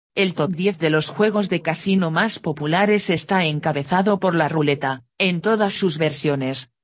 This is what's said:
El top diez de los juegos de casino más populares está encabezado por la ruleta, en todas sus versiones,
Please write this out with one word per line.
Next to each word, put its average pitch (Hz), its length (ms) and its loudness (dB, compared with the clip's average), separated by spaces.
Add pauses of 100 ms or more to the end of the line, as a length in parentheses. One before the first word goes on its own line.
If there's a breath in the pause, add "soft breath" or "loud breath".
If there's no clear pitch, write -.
(140)
El 190 200 0
top 156 180 -2
diez 180 260 -2
de 160 120 2
los 156 180 2
juegos 208 400 0
de 170 120 -2
casino 170 520 0
más 202 260 0
populares 185 720 0
está 185 360 0
encabezado 160 760 0
por 180 160 2
la 156 120 2
ruleta, 143 540 0 (160)
en 180 220 0
todas 214 320 2
sus 165 260 0
versiones, 139 720 -2 (120)